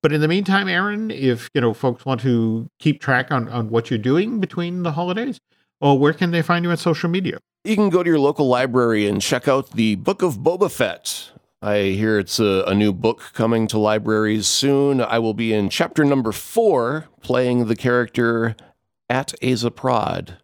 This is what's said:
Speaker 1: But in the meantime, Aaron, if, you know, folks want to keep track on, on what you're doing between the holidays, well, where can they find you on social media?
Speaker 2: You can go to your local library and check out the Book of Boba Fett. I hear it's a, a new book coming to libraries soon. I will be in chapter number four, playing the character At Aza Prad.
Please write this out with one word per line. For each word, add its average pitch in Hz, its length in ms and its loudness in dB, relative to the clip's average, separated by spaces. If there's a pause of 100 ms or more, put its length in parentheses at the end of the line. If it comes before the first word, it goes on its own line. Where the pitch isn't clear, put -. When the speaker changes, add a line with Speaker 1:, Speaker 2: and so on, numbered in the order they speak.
Speaker 1:
But 151 80 2
in 151 100 0
the 156 60 2
meantime, 190 400 0
Aaron, 208 440 -4
if, 127 440 -2
you 143 60 0
know, 113 140 0
folks 123 300 -4
want 127 180 -2
to 113 440 0 (140)
keep 147 200 0
track 131 300 -2
on, 123 200 -2
on 117 180 -4
what 113 220 -2
you're 120 80 0
doing 180 420 0
between 175 420 -6
the 165 100 -2
holidays, 185 460 -4 (420)
well, 143 160 4
where 147 180 2
can 170 180 -2
they 170 100 0
find 170 220 0
you 175 60 0
on 170 80 0
social 170 300 0
media? 180 300 -4 (240)
Speaker 2:
You 214 140 0
can 202 140 4
go 180 120 2
to 170 80 0
your 160 80 4
local 143 300 2
library 123 580 2
and 101 140 0
check - 260 -2
out 135 260 0
the 110 220 2
Book 185 280 -2
of 147 160 -2
Boba 180 340 0
Fett. - 580 -4 (300)
I 104 220 0
hear 104 360 0
it's 98 220 -4
a, 95 260 2
a 95 80 2
new 104 180 4
book - 420 -2
coming 113 340 0
to 110 100 -2
libraries 107 680 0
soon. 139 520 2
I 117 200 0
will 113 140 -2
be 113 180 -2
in 104 160 0
chapter 160 360 0
number 131 280 0
four, 156 760 -2 (140)
playing 123 460 0
the 110 100 -2
character 117 800 0 (520)
At 131 320 -4
Aza 120 320 -2
Prad. 104 720 -4